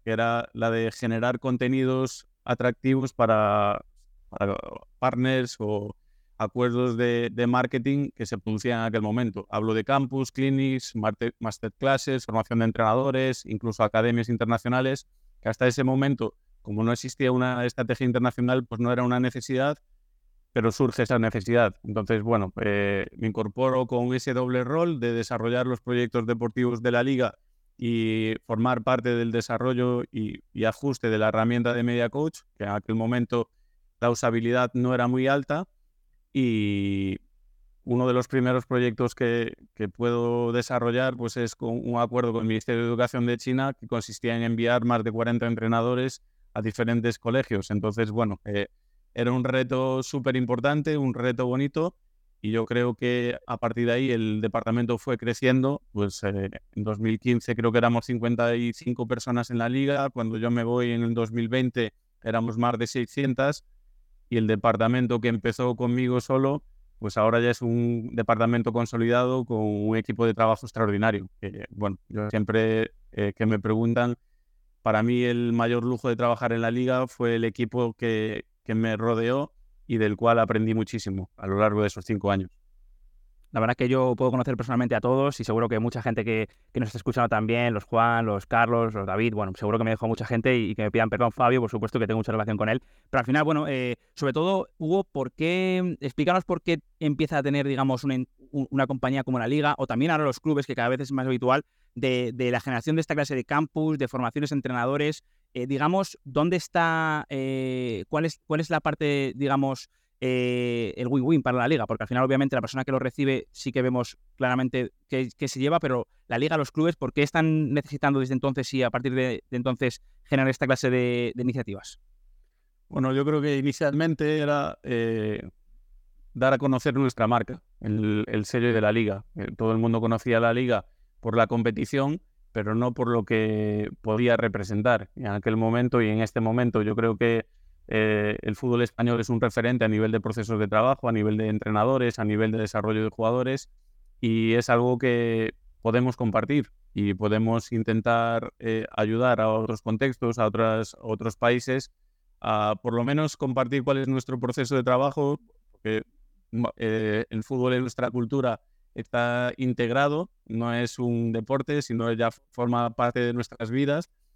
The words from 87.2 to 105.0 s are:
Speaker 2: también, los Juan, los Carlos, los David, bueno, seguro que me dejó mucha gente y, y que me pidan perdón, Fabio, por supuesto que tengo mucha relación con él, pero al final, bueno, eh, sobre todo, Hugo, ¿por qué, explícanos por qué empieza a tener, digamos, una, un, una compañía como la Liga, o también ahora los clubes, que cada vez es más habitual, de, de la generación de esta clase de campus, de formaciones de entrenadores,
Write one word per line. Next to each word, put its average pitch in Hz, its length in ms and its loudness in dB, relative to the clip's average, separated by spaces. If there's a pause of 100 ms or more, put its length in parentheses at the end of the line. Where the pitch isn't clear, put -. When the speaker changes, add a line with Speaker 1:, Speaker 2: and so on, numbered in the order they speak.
Speaker 2:
también, 117 440 2
los 104 120 -4
Juan, 117 400 2
los 101 200 -2
Carlos, 117 480 2
los 98 140 -4
David, 107 260 0
bueno, 101 220 -4
seguro 107 220 0
que 113 80 0
me 113 60 0
dejó 113 140 -4
mucha 113 200 -2
gente 120 320 2
y, 110 140 0
y 101 40 -6
que 107 80 -2
me 104 80 0
pidan 113 180 2
perdón, 113 220 2
Fabio, 127 300 2
por 110 100 -2
supuesto 110 260 -2
que 113 100 0
tengo 110 120 0
mucha 110 140 -2
relación 110 240 0
con 107 100 0
él, 117 140 0 (280)
pero 131 120 0
al 113 40 -2
final, 147 200 2
bueno, 156 240 0
eh, 127 260 -2 (200)
sobre 135 180 -2
todo, 185 340 0 (100)
Hugo, 175 280 0
¿por 127 260 -6
qué, 185 720 -2
explícanos 151 420 0
por 175 180 -4
qué 165 180 0 (200)
empieza 151 380 0
a 143 40 0
tener, 139 240 0
digamos, 135 380 0
una, 139 120 -2 (360)
un, 139 180 -4
una 135 160 2
compañía 131 380 -2
como 127 160 -2
la 113 80 -2
Liga, 147 300 0
o 135 100 -2
también 131 240 0
ahora 151 140 2
los 131 160 -2
clubes, 143 260 0
que 127 80 -6
cada 120 140 0
vez 131 100 0
es 135 140 -8
más 131 120 0
habitual, 131 380 2 (320)
de, 123 380 0
de 123 180 0
la 120 80 2
generación 135 380 -2
de - 20 2
esta 156 160 -2
clase 147 180 -2
de 127 120 -4
campus, 156 520 0
de 135 120 -2
formaciones 135 400 -4
de 147 80 -2
entrenadores, 135 640 -2 (300)